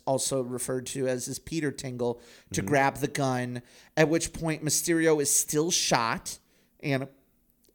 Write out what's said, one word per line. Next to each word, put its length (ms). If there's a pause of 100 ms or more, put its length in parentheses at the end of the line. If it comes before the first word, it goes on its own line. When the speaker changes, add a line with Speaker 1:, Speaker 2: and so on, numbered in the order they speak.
Speaker 1:
also 380
referred 440
to 220
as 180
his 120
Peter 340
Tingle, 480 (320)
to 80
Speaker 2:
Mm-hmm. 80
Speaker 1:
grab 280
the 120
gun, 540 (340)
at 120
which 240
point 320
Mysterio 580
is 120
still 360
shot 680 (440)
and 260 (680)